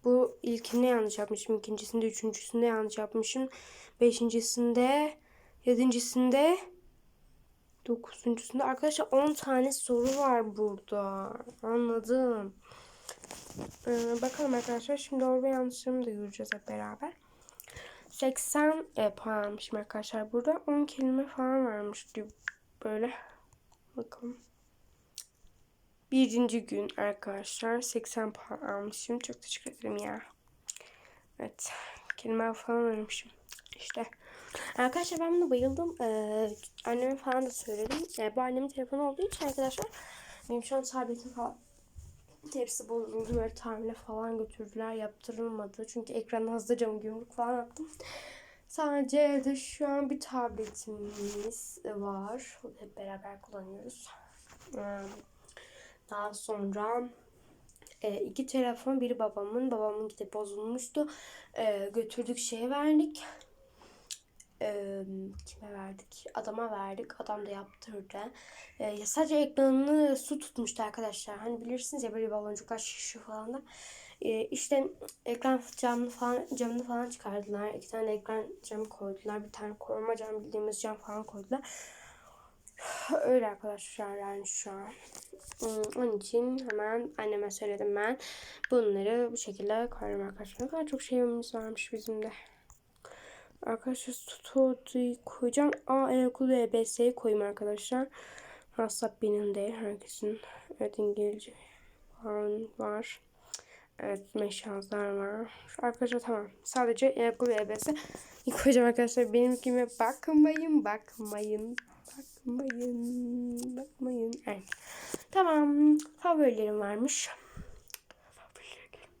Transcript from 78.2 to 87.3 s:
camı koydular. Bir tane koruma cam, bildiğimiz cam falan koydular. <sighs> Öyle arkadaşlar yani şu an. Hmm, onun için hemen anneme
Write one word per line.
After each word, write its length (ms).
camı 260
koydular. 560
Bir 80
tane 260
koruma 380
cam, 280
bildiğimiz 380
cam 140
falan 280
koydular. 440
<sighs> 460
Öyle 240
arkadaşlar 720
yani 300
şu 240
an. 220
Hmm, 240
onun 220
için 520
hemen 480
anneme 320